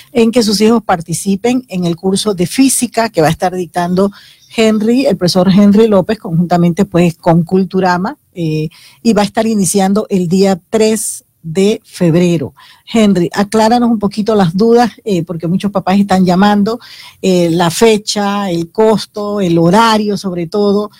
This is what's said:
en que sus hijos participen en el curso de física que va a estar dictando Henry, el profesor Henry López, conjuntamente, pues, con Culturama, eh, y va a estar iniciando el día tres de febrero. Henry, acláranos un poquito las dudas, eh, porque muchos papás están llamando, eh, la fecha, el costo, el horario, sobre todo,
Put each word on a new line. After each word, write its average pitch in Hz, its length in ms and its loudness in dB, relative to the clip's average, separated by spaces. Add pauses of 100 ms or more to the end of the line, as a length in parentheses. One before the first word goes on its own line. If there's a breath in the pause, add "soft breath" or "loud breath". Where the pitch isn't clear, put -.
(120 loud breath)
en 226 200 0
que 240 100 2
sus 202 180 0
hijos 220 240 2
participen 196 840 -4
en 180 180 -4
el 170 100 -2
curso 196 380 -2
de 175 140 -4
física 240 640 0
que 170 120 -2
va 151 60 4
a 160 40 2
estar 175 220 -2
dictando 180 580 -2 (440 loud breath)
Henry, 220 500 2
el 208 120 0
profesor 185 340 2
Henry 202 360 6
López, 214 300 0
conjuntamente, 175 680 0
pues, 175 300 0
con 175 280 0
Culturama, 190 760 -2 (160)
eh, 156 360 -6 (340 loud breath)
y 233 100 2
va 202 80 0
a 202 40 0
estar 214 200 -2
iniciando 202 640 0
el 185 180 -2
día 190 320 2 (120)
tres 220 540 -2 (160)
de 190 420 -2
febrero. 170 680 -2 (400 loud breath)
Henry, 202 400 2
acláranos 220 560 0
un 226 100 -2
poquito 202 360 -2
las 185 200 2
dudas, 233 360 2 (120)
eh, 185 200 -2
porque 170 240 -8
muchos 190 240 -2
papás 190 280 0
están 202 240 2
llamando, 202 560 2 (420 loud breath)
eh, 180 280 0
la 170 220 0
fecha, 202 800 0
el 170 200 -6
costo, 208 720 -2
el 170 160 0
horario, 208 600 2
sobre 175 300 -6
todo, 208 520 -2